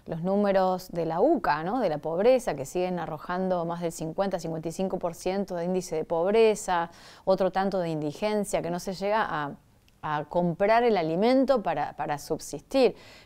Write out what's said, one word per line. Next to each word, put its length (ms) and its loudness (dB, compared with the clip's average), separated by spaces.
los 160 -6
números 680 2
de 140 -2
la 140 0
uca, 440 4
¿no? 160 -2
De 80 2
la 100 -2
pobreza, 560 2
que 120 -6
siguen 320 -2
arrojando 640 -4
más 160 -6
del 100 -2
cincuenta, 480 -4
cincuenta 300 -6
y 40 -6
cinco 260 -2
por 180 -4
ciento 400 -4
de 80 -4
índice 320 -2
de 80 -2
pobreza, 880 2
otro 260 4
tanto 300 0
de 80 -2
indigencia, 720 -2
que 100 -4
no 100 -4
se 120 -6
llega 340 0
a, 300 -6
a 260 -4
comprar 560 2
el 140 4
alimento 640 2
para, 340 -4
para 220 -4
subsistir. 800 0